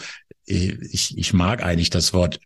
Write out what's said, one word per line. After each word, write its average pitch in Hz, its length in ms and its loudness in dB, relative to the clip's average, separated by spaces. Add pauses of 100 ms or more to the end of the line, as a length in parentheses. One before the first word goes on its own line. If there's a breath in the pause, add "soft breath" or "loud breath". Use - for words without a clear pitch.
(460 loud breath)
äh, 92 300 0 (160)
ich, - 260 -4
ich - 140 -2
mag 92 320 2
eigentlich 87 260 2
das - 220 2
Wort 87 340 2